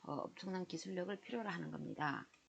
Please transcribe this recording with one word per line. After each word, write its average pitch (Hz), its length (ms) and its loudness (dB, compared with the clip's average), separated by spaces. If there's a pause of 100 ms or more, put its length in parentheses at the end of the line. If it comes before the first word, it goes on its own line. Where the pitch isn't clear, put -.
어, - 100 -2
엄청난 185 540 0
기술력을 185 500 0
필요로 214 340 0
하는 170 220 0
겁니다. 147 560 0 (200)